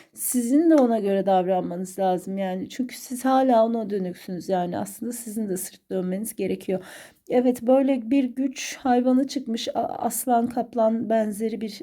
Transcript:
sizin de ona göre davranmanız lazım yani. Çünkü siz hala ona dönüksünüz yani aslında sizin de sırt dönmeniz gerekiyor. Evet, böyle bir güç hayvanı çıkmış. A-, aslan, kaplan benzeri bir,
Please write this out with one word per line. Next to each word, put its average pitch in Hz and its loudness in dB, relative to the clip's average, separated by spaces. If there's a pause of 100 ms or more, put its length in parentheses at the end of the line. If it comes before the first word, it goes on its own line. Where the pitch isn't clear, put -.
(140)
sizin 262 2
de 320 8
ona 233 6
göre 196 0
davranmanız 185 0
lazım 185 0
yani. 185 -4
Çünkü - -6
siz - -8
hala 262 4
ona 226 -2
dönüksünüz 185 -6
yani 175 0
aslında 226 -8
sizin 220 -6
de 180 -2
sırt - -12
dönmeniz 190 -4
gerekiyor. 185 -4 (460)
Evet, 247 2
böyle 262 2
bir 277 4
güç 262 -4
hayvanı 254 2
çıkmış. 240 -6
A-, - -4
aslan, 233 0
kaplan 226 0
benzeri 220 0
bir, 214 -8